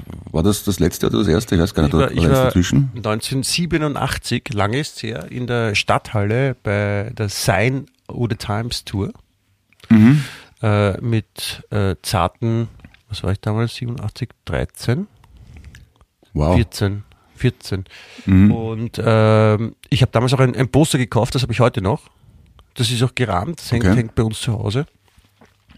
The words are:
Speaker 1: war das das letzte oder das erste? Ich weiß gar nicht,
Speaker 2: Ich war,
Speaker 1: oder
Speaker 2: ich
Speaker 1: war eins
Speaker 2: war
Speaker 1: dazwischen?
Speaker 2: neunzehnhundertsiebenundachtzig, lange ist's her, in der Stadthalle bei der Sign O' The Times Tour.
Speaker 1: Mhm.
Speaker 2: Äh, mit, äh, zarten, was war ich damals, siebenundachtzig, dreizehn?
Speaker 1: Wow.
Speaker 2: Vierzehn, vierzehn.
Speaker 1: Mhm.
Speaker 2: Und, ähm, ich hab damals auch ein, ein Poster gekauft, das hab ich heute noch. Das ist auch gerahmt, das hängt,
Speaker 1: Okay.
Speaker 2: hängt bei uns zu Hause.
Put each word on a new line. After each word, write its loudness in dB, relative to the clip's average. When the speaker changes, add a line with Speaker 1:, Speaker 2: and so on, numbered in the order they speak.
Speaker 1:
war 0
das 0
das -2
letzte 0
oder 0
das 0
erste? 0
Ich 4
weiß 0
gar 2
nicht, 2
Speaker 2:
Ich 4
war, 4
Speaker 1:
oder -4
Speaker 2:
ich -4
Speaker 1:
war 2
eins 4
Speaker 2:
war 4
Speaker 1:
dazwischen? 2
Speaker 2:
neunzehnhundertsiebenundachtzig, -4
lange 0
ist's -8
her, -10
in -8
der -2
Stadthalle -2
bei -2
der -4
Sign 0
O' -4
The -4
Times -6
Tour. -4
Speaker 1:
Mhm. 8
Speaker 2:
Äh, 0
mit, -6
äh, 0
zarten, -2
was -10
war 0
ich -6
damals, -2
siebenundachtzig, -8
dreizehn? -4
Speaker 1:
Wow. 2
Speaker 2:
Vierzehn, 0
vierzehn. -4
Speaker 1:
Mhm. 6
Speaker 2:
Und, -6
ähm, 4
ich 0
hab 4
damals 2
auch 2
ein, 2
ein 0
Poster 2
gekauft, -2
das 0
hab -4
ich -2
heute 2
noch. -2
Das -2
ist 0
auch -2
gerahmt, -2
das -10
hängt, 2
Speaker 1:
Okay. 6
Speaker 2:
hängt 0
bei 2
uns -4
zu -2
Hause. -4